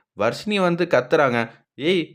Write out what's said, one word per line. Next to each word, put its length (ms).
வர்ஷினி 420
வந்து 260
கத்துறாங்க. 540
"ஏய், 240